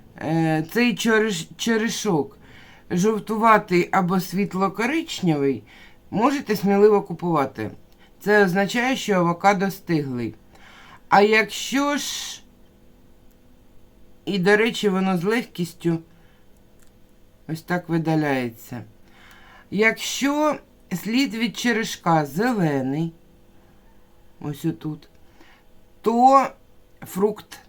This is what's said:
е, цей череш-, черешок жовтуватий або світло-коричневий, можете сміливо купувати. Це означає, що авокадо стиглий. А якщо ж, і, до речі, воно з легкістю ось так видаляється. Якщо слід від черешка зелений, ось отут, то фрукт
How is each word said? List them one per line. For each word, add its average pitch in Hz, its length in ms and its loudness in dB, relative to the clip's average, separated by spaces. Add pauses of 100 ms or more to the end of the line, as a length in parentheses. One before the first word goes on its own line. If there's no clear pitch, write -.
(220)
е, 160 500 0
цей 240 220 2
череш-, 214 600 0
черешок 214 840 -2 (520)
жовтуватий 208 1000 2
або 185 280 2
світло-коричневий, 185 1400 -2 (480)
можете 240 460 0
сміливо 202 460 4
купувати. 160 680 -4 (500)
Це 208 240 4
означає, 202 520 0
що - 180 -2
авокадо 185 560 2
стиглий. 135 640 -6 (760)
А 196 140 6
якщо 220 720 0
ж, - 460 -10 (1800)
і, 196 140 -4
до 202 180 4
речі, 226 320 0
воно 190 300 0
з 165 60 -4
легкістю 175 720 -4 (1500)
ось 156 140 -8
так - 260 -6
видаляється. 147 960 -2 (840)
Якщо 277 840 0 (480)
слід 226 300 0
від 226 220 -4
черешка 175 720 0
зелений, 160 840 0 (1300)
ось 147 240 -8
отут, 156 440 -6 (920)
то 247 440 6 (600)
фрукт - 520 -4 (100)